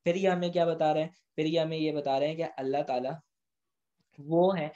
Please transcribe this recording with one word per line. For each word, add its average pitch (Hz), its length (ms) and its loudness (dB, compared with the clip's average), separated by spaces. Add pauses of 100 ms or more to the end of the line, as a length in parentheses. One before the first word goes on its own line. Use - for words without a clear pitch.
फिर 175 120 2
ये 190 120 2
हमें 175 240 0
क्या 170 140 2
बता 160 260 2
रहे 156 100 2
हैं, 160 120 -8 (220)
फिर 156 100 0
ये 165 140 0
हमें 160 180 -2
ये 156 140 0
बता 139 260 0
रहे 143 100 2
हैं 160 80 -6
कि 165 60 -4
अल्लाह 139 400 -4
ताला 135 380 -4 (1000)
वो 165 320 4
है 156 240 -4